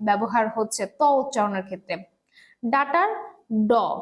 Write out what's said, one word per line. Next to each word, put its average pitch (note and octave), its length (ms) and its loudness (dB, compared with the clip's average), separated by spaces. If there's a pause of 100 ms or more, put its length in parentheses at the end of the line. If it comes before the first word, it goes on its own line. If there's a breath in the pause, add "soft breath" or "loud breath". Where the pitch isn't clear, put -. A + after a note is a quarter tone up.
ব্যবহার G#3+ 460 0
হচ্ছে G#3+ 380 -4
ত - 160 -4
উচ্চারণের A#3+ 600 0
ক্ষেত্রে। F#3 340 -8 (720 soft breath)
ডাটার C#4 420 2 (440)
ড, G#3+ 200 2 (300)